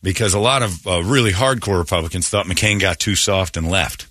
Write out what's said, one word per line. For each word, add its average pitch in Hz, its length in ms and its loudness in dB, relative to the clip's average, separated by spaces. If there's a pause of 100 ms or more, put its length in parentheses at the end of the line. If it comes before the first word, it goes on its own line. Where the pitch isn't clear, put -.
because 95 320 0
a 104 60 -2
lot 123 240 2
of, 92 240 -6
uh, 87 160 0
really 113 300 2
hardcore 107 440 0
Republicans 85 520 -2
thought 101 160 0
McCain 101 340 0
got 92 220 0
too 101 140 0
soft 95 420 0
and 82 120 -2
left. 90 420 -2